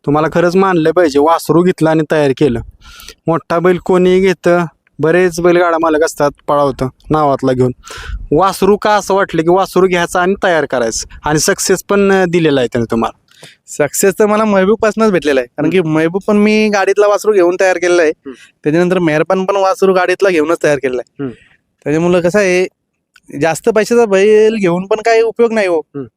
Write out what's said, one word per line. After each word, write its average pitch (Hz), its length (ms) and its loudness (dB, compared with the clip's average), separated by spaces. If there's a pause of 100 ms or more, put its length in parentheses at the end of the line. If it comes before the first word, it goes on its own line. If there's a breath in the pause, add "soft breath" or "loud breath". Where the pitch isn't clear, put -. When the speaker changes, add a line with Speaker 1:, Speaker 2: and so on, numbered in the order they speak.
Speaker 1:
तुम्हाला 151 280 0
खरंच 175 220 0
मानलं 180 360 2
पाहिजे, 156 280 2
वासरू 160 440 2
घेतलं 170 260 0
आणि 160 220 0
तयार 151 260 0
केलं. 120 240 0 (640 loud breath)
मोठा 165 320 -2
बैल 180 180 0
कोणी 185 420 2
घेतं, 175 460 0 (340)
बरेच 170 400 0
बैलगाडा 175 420 2
मालक 156 220 0
असतात 143 280 -2 (160)
पळावतं 139 400 -2 (220)
नावातला 139 440 0
घेऊन, 127 180 0 (600 loud breath)
वासरू 190 460 2
का 214 180 0
असं 196 180 -2
वाटलं 185 280 -2
की 160 80 0
वासरू 185 380 2
घ्यायचं 175 320 -2
आणि 185 240 0
तयार 160 220 0
करायचं 120 580 -4
आणि 151 160 0
सक्सेस 185 440 -2
पण, 202 280 0
अ, 190 180 2
दिलेला 156 320 0
आहे 120 60 0
त्याने 117 240 -4
तुम्हाला? 113 260 -4 (500 loud breath)
Speaker 2:
सक्सेस 185 520 -2
तर 220 60 4
मला 214 200 0
महबूबपासूनच 208 680 0
भेटलेला 147 280 0
आहे, 120 80 -4
कारण 151 220 -4
की 180 100 0
Speaker 1:
हम्म. 156 140 -2
Speaker 2:
महबूब 165 340 -2
पण 208 100 2
मी 214 320 2
गाडीतला 202 380 0
वासरू 208 260 0
घेऊन 180 260 2
तयार 185 180 2
केलेला 175 240 2
आहे. 160 100 2
Speaker 1:
हम्म. 139 220 -14 (300 loud breath)
Speaker 2:
त्याच्यानंतर 175 360 0
मेहरबान 170 460 0
पण 196 100 -4
वासरू 190 380 0
गाडीतला 180 360 0
घेऊनच 165 340 0
तयार 147 140 2
केलेला 127 280 -4
आहे. - 180 -14
Speaker 1:
हम्म. 123 100 -8 (500 soft breath)
Speaker 2:
त्याच्यामुळं 170 380 0
कसं 180 180 0
आहे, 185 280 0 (720)
जास्त 160 280 -2
पैशाचा 226 360 2
बैल 214 500 4
घेऊन 185 300 -2
पण 214 200 -2
काही 226 160 2
उपयोग 226 320 0
नाही 208 140 0
हो. 165 120 0
Speaker 1:
हम्म. 139 260 -12 (120)